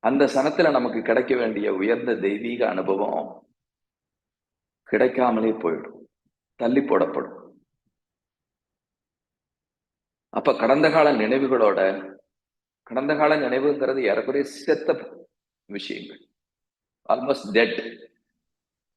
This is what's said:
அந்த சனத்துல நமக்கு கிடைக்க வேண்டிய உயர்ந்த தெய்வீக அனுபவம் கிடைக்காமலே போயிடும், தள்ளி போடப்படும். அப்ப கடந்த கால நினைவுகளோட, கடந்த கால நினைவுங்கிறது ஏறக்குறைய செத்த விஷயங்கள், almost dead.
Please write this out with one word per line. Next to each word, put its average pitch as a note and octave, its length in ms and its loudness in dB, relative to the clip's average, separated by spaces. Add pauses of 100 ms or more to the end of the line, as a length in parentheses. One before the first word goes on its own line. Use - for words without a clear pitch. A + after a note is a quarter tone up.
அந்த C#3 220 4
சனத்துல D3 460 2
நமக்கு A#2+ 300 0
கிடைக்க B2 340 0
வேண்டிய A2 380 -2
உயர்ந்த A#2 420 0
தெய்வீக G#2+ 540 -2
அனுபவம் F#2+ 540 -2 (1600)
கிடைக்காமலே A#2 680 2
போயிடும், E2 460 -6 (600)
தள்ளி B2 220 2
போடப்படும். - 580 -2 (3000)
அப்ப A#2+ 240 0
கடந்த C#3 340 4
கால D3+ 220 6
நினைவுகளோட, A2+ 680 2 (1040)
கடந்த C3+ 320 -4
கால D3+ 220 4
நினைவுங்கிறது C3+ 680 0
ஏறக்குறைய C#3 420 0
செத்த - 440 -4 (760)
விஷயங்கள், - 560 -12 (880)
almost B2+ 340 -2 (100)
dead. A#2 200 2 (1200)